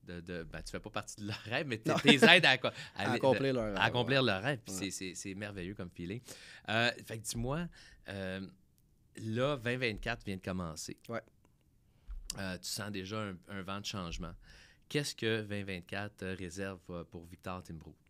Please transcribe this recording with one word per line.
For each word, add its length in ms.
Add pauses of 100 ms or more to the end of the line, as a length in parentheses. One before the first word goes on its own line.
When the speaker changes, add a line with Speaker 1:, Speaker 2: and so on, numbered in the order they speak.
Speaker 1:
de, 180
de, 220
ben, 180
tu 80
fais 100
pas 100
partie 300
de 60
leur 140
rêve, 260
mais 100
t'es, 140
Speaker 2:
Non. 80
Speaker 1:
t'es 160
aides 320
à, 60
à, 200 (240)
Speaker 2:
À 160
accomplir 400
leur 140
rêve, 100
Speaker 1:
à 80
accomplir 380
Speaker 2:
ouais. 40
Speaker 1:
leur 160
rêve. 220
Puis 100
Speaker 2:
Ouais. 100
Speaker 1:
c'est, 60
c'est, 240
c'est 200
merveilleux 400
comme 160
feeling. 320 (480)
Euh, 200 (140)
fait 140
que 60
dis-moi, 440 (400)
euh, 320 (800)
là, 360
vingt 200
vingt-quatre 480
vient 120
de 60
commencer. 540 (120)
Speaker 2:
Ouais. 120 (1160)
Speaker 1:
Euh, 200
tu 100
sens 220
déjà 300
un, 160 (120)
un 140
vent 180
de 60
changement. 460 (560)
Qu'est-ce 260
que 280
vingt 220
vingt-quatre 600 (140)
réserve, 400 (120)
euh, 140
pour 220
Victor 360
Timbrook ? 320 (160)